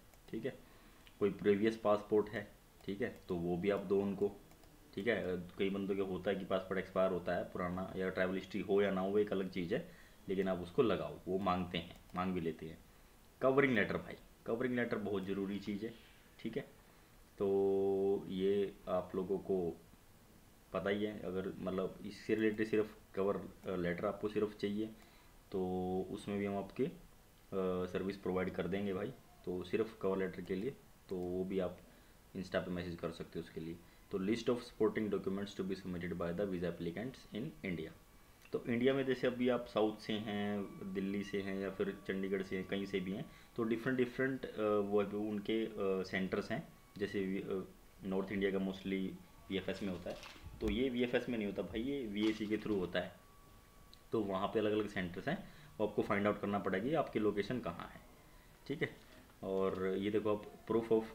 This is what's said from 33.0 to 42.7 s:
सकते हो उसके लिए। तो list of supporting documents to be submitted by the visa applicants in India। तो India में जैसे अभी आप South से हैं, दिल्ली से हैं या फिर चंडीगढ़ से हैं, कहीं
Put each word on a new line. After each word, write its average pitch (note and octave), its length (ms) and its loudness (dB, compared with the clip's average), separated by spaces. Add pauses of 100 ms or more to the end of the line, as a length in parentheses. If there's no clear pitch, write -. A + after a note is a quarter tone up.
सकते E2 280 -10
हो E2 60 -6
उसके - 160 -10
लिए। E2 160 -8 (340)
तो G2 80 -4
list G#2+ 260 0
of B2 120 2
supporting G#2+ 540 0
documents G2 460 -2
to - 40 -8
be F#2+ 160 -2
submitted F2+ 360 -6
by F2 200 -2
the G2+ 180 0
visa F2 220 -2
applicants F2+ 640 -6
in C3+ 160 -4 (140)
India। D#2+ 260 -4 (600)
तो - 160 -2
India B2 260 4
में C3+ 100 2
जैसे B2+ 220 2
अभी B2 220 2
आप A#2+ 180 2
South G#2+ 300 4
से - 160 -4
हैं, G#2 520 0 (300)
दिल्ली G2 300 0
से G2 180 -2
हैं G2 180 -2
या G2 100 -2
फिर F#2+ 360 -2
चंडीगढ़ F#2+ 360 0
से F#2+ 140 -4
हैं, F#2 100 -2
कहीं G2 200 -2